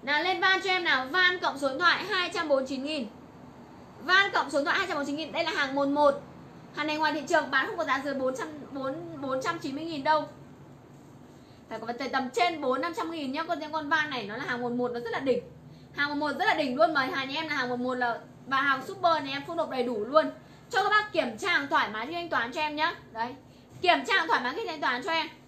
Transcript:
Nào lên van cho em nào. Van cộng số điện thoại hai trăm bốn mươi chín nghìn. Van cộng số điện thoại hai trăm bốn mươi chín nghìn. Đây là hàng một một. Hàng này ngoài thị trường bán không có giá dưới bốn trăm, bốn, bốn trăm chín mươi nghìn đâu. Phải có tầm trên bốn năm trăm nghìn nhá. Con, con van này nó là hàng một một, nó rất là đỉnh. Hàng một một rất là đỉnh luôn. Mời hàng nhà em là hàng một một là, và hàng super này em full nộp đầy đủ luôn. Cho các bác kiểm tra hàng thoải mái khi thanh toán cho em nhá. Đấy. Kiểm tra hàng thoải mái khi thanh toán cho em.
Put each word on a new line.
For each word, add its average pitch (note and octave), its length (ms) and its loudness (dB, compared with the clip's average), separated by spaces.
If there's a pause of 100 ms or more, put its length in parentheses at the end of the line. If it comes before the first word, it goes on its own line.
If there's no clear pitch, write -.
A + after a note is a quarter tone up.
Nào D4 220 0
lên F#4 180 0
van F#4+ 200 4
cho F#4+ 80 -2
em F#4 140 2
nào. C#4 220 2
Van F4+ 340 2
cộng C#4 180 -2
số C#4 120 0
điện C4 100 -4
thoại D#4+ 300 4
hai F4+ 240 0
trăm E4+ 140 -2
bốn C#4+ 100 6
mươi C4 120 0
chín C4 140 -6
nghìn. C#4+ 240 -4 (960)
Van F#4+ 300 4
cộng D4 180 0
số D4 80 0
điện C#4+ 80 2
thoại E4 120 0
hai F#4+ 100 0
trăm F4 100 -2
bốn C#4+ 80 0
mươi - 0 -
chín C#4 100 -4
nghìn. D4+ 160 -6
Đây D4+ 120 0
là D#4+ 80 0
hàng C#4 240 0
một C#4 120 2
một. C#4+ 340 4 (540)
Hàng D4+ 120 -4
này D4+ 100 -2
ngoài D#4 160 2
thị D4+ 140 -2
trường D4 240 2
bán C#4+ 160 2
không G4+ 100 -6
có E4 60 -2
giá C#4 200 0
dưới C#4 100 -4
bốn C4 240 -2
trăm, D#4+ 100 -6 (240)
bốn, C#4+ 500 -8
bốn C4 200 -2
trăm E4+ 180 -2
chín C4+ 160 -6
mươi D#4 100 -6
nghìn D#4 180 -6
đâu. D4+ 240 2 (1400)
Phải A3+ 100 -10
có A3+ 140 -6 (180)
tầm B3+ 180 -2
trên E4+ 320 0
bốn B3+ 200 0
năm E4+ 160 -4
trăm E4 140 2
nghìn D4 200 -4
nhá. D4+ 120 -2
Con, E4 160 -2 (120)
con D4+ 180 -2
van D4+ 200 4
này B3+ 140 -2
nó G#3 140 -6
là C#4 100 -6
hàng A#3+ 140 -2
một B3 100 -2
một, A#3+ 200 0
nó A#3+ 80 -4
rất A4 120 -6
là F#4 80 -2
đỉnh. C4+ 200 2 (560)
Hàng C#4+ 140 0
một C#4+ 60 -2
một C#4+ 240 -2
rất F#4+ 60 2
là G#4 80 4
đỉnh C#4 220 0
luôn. D#4+ 180 4
Mời C4 140 2
hàng C4+ 220 -4
nhà C#4 60 -4
em D#4+ 120 -4
là D4+ 80 -2
hàng B3+ 140 -2
một B3 100 -2
một B3+ 140 -2
là, B3 260 -2 (280)
và C4 140 2
hàng C4+ 260 2
super F4 360 2
này C4+ 100 -4
em C#4 140 -6
full E4+ 80 -6
nộp E4 140 -2
đầy C4 140 0
đủ A3+ 220 -2
luôn. C#4 260 4 (380)
Cho F#4+ 140 2
các G4+ 60 2
bác G#4 240 2
kiểm B3+ 240 -2
tra F#4 140 0
hàng C#4+ 160 2
thoải C#4 220 2
mái A3 180 -6
khi D#4+ 60 -8
thanh E4+ 160 -6
toán B3+ 220 -2
cho D#4 100 -2
em D4+ 140 -2
nhá. D#4+ 200 0 (160)
Đấy. A#3 240 -6 (460)
Kiểm D#4+ 260 4
tra G#4 80 2
hàng E4+ 120 2
thoải C#4+ 160 2
mái B3 120 -2
khi A4+ 120 -6
thanh D#4 140 -8
toán B3+ 220 -2
cho E4 80 -2
em. D#4+ 160 0 (200)